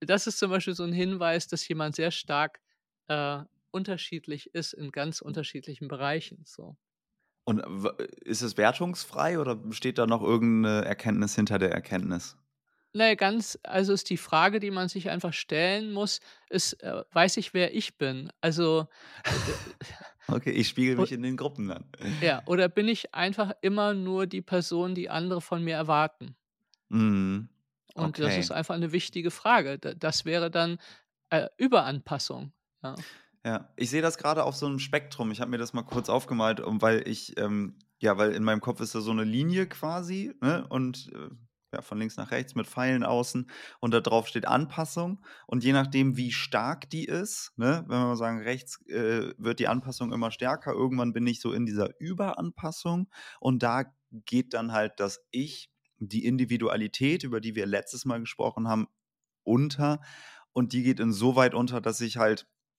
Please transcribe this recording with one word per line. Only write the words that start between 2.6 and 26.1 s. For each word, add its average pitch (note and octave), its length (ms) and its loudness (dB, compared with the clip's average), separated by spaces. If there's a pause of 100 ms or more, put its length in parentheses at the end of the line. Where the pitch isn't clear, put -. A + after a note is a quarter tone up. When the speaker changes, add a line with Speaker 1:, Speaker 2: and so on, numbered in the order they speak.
Speaker 1:
äh, C#3+ 340 -2 (280)
unterschiedlich E3+ 840 -8
ist E3 200 -4
in D3 180 -10
ganz D3+ 300 -4
unterschiedlichen D3 640 -8
Bereichen, C#3+ 580 -4
so. - 300 -20 (680)
Speaker 2:
Und G#2+ 220 2
w-, G2 380 -4 (200)
ist A2 180 -2
es A2+ 140 -4
wertungsfrei E3 840 2
oder B2 220 -2 (120)
steht - 260 -2
da A#2 80 4
noch A2+ 160 4
irgend A2+ 400 4
'ne G#2+ 220 2
Erkenntnis G#2 500 0
hinter G#2 240 4
der F#2 140 4
Erkenntnis? F2+ 640 -4 (560)
Speaker 1:
Na A3 160 6
ja, G#3+ 60 6
ganz, G3+ 480 0
also G3 300 2
ist - 180 0
die F3+ 60 0
Frage, F#3 420 4
die G3+ 140 -4
man F#3 160 0
sich F3 220 -6
einfach F3 220 -2
stellen G3 600 0
muss, G3+ 260 -2 (300)
ist, - 340 -2
äh, - 300 -6
weiß F3 240 6
ich, - 180 -4
wer F3+ 200 2
ich - 240 -4
bin? C3 420 -4
Also, D#3+ 480 2 (420)
äh, - 100 0
d- - 140 -2 (260)
Speaker 2:
<laughs> - 360 -18 (120)
Okay, - 240 0
ich - 160 2
spiegel B2+ 300 2
Speaker 1:
u- F#3+ 80 4
Speaker 2:
mich - 60 -4
in A#2+ 100 -4
den B2+ 140 -2
Gruppen C3 320 -4
dann. - 220 -10 (320)
Speaker 1:
Ja, D#3 240 2
oder F3+ 240 4
bin G#3 180 2
ich - 260 -2
einfach G3 380 0 (100)
immer G#3 320 2
nur F#3 320 0
die F#3+ 160 -6
Person, F3 520 0
die F3 160 -4
andere F3 320 -2
von E3+ 200 -4
mir E3 140 -2
erwarten? D#3 580 2 (560)